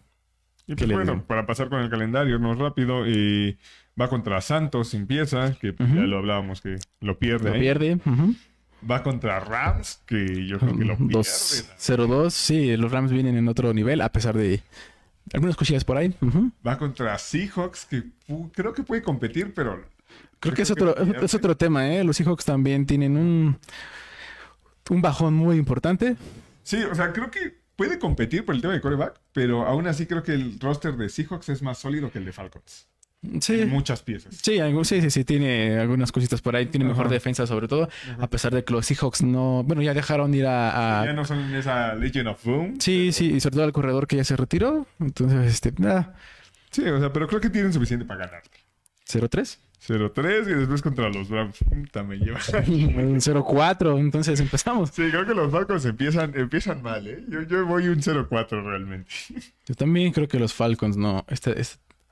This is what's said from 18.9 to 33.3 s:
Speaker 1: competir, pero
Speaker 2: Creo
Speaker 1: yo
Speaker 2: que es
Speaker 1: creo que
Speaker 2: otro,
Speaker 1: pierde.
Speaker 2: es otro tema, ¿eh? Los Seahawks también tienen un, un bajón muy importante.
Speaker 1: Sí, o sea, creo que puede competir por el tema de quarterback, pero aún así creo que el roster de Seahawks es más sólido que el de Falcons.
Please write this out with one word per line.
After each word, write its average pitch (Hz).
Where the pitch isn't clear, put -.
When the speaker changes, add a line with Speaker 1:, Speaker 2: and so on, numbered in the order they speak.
Speaker 1:
competir, 156
pero 107
Speaker 2:
Creo 156
Speaker 1:
yo 127
Speaker 2:
que 202
es 202
Speaker 1:
creo 185
que 170
Speaker 2:
otro, 185
Speaker 1:
pierde. 190
Speaker 2:
es 190
otro 185
tema, 147
¿eh? 190
Los 156
Seahawks 170
también 139
tienen 143
un, 160
un 180
bajón 160
muy 165
importante. 165
Speaker 1:
Sí, 220
o 180
sea, 175
creo 247
que -
puede 339
competir 160
por 160
el 120
tema 180
de 143
quarterback, 143
pero 120
aún 147
así 160
creo 170
que 165
el 127
roster 143
de 107
Seahawks 160
es 139
más 127
sólido 143
que -
el 95
de 92
Falcons. -